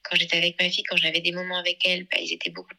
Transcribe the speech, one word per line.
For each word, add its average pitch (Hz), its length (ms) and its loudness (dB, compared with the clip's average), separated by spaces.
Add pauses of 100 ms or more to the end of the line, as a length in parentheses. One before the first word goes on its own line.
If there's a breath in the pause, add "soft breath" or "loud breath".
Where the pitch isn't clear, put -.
quand 180 120 -4
j'étais 170 220 2
avec 170 240 0
ma 180 80 4
fille, 196 160 -2
quand 185 100 -4
j'avais 160 240 4
des 170 140 0
moments 180 240 -4
avec 175 280 -2
elle, 180 200 2
bah, - 160 -2
ils - 100 -4
étaient - 200 -6
beaucoup 185 280 -14